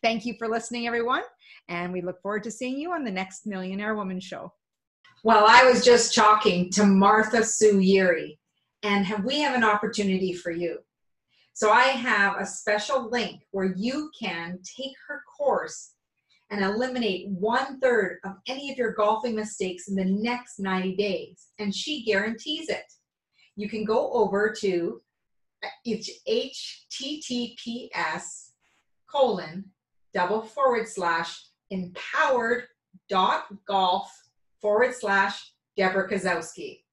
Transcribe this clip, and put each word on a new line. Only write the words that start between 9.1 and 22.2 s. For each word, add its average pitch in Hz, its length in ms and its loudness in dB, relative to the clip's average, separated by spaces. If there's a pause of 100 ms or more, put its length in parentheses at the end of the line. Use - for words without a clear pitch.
we 277 160 -2
have 277 160 0
an 233 80 4
opportunity 202 680 0
for 175 180 -8
you. 170 280 -4 (760)
So 214 180 2
I 240 120 6
have 233 560 0
a 190 60 -4
special 214 640 -2
link 226 320 -4 (100)
where 190 260 -2
you 269 420 -4
can 180 400 -8 (160)
take 269 200 -12 (120)
her 285 140 -12 (160)
course - 560 -2 (560)
and 202 140 -4
eliminate 214 640 -2
one 233 500 -2
third 220 460 2
of 190 80 -10 (140)
any 269 240 -8
of 269 60 -10
your 220 160 -2
golfing 220 420 0
mistakes 202 520 -6
in 196 80 -4
the 190 80 0
next 220 560 -2
ninety 190 360 -2
days. 196 540 -6 (100)
And 202 140 -4
she 294 300 -8
guarantees 226 680 -4